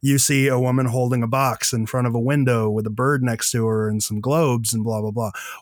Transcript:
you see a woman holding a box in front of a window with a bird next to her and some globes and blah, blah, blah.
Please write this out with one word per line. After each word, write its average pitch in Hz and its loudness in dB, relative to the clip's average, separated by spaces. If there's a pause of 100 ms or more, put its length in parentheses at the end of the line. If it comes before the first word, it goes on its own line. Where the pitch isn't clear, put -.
you 139 2
see 135 2
a 127 2
woman 127 0
holding 123 0
a 117 -2
box 131 0
in 113 -2
front 123 0
of 120 0
a 117 0
window 123 2
with 107 -2
a - -4
bird 127 0
next 120 -2
to 117 0
her 110 0
and 107 -2
some 107 -4
globes 123 0
and 110 -2
blah, 110 -2
blah, 107 -4
blah. 110 -4 (320)